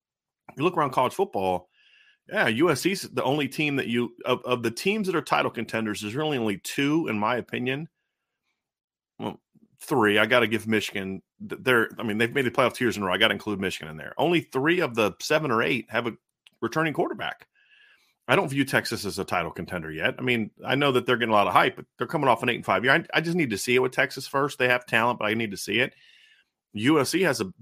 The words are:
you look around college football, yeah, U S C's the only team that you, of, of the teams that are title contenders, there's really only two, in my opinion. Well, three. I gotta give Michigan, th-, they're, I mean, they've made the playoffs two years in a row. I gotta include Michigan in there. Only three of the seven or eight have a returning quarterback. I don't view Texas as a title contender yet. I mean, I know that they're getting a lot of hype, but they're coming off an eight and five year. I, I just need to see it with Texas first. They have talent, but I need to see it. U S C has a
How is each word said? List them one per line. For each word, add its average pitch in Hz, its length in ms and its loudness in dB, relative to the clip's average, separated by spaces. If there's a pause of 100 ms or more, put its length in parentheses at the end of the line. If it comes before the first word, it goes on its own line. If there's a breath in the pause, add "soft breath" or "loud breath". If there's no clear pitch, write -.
(560)
you 135 60 -4
look 170 140 0
around 147 140 0
college 127 240 0
football, 95 540 -2 (600 soft breath)
yeah, 196 180 0
U 127 240 4
S 139 120 0
C's 185 200 0
the - 220 -4
only 139 240 0
team 147 280 -2
that 127 120 -2
you, 117 260 -2 (100)
of, 127 200 0
of 123 180 -2
the 113 80 0
teams 196 380 -2
that 180 80 -2
are 151 60 0
title 143 280 -2
contenders, 110 500 -4
there's 104 140 -6
really 151 240 -2
only 107 200 0
two, 147 500 -2
in 110 100 -2
my 110 180 0
opinion. 123 520 -6 (1300)
Well, - 220 -8 (400)
three. 107 380 4
I 107 80 6
gotta 120 200 4
give 110 220 -4
Michigan, 98 540 -2 (240)
th-, - 160 -10
they're, 120 360 4
I 113 60 -6
mean, 107 140 -2
they've 117 140 0
made 135 120 0
the 117 60 0
playoffs 120 240 2
two 127 100 -2
years 101 120 0
in 101 60 -4
a 98 40 0
row. 90 60 0
I 95 60 2
gotta 107 160 4
include 101 260 -4
Michigan 92 280 -4
in 78 80 -12
there. 73 200 -12
Only 165 240 2
three 156 400 0
of 139 140 -2
the 107 260 4
seven 151 300 0
or 113 120 2
eight 139 280 -2
have 117 160 -2
a 110 80 -4 (460)
returning 156 320 -2
quarterback. 165 560 -6 (800 soft breath)
I 123 80 6
don't 180 120 0
view 135 160 0
Texas 113 400 0
as 92 140 -4
a 95 60 -4
title 85 260 -2
contender 82 400 -8
yet. 85 280 -2
I - 40 -8
mean, 120 300 -2 (120)
I 123 120 0
know 143 160 2
that 120 140 0
they're 127 100 4
getting 113 160 0
a 107 40 6
lot 101 120 6
of 90 40 2
hype, 147 220 4
but - 120 -16 (120)
they're 123 80 -4
coming 147 220 0
off 120 160 4
an 123 40 0
eight 117 80 0
and - 80 -10
five 101 200 2
year. 135 80 6
I, 160 200 2
I 156 80 2
just 170 160 -2
need 151 140 0
to 98 80 -2
see 123 160 0
it 127 80 4
with 127 100 -2
Texas 139 360 -2
first. 139 300 -2
They 127 100 4
have 123 180 2
talent, 117 320 2
but 107 80 -4
I 107 80 0
need 113 160 -2
to 98 60 -8
see 104 240 -2
it. 131 140 0 (800 soft breath)
U 135 260 4
S 127 100 0
C 185 120 0
has 147 180 2
a 95 220 -4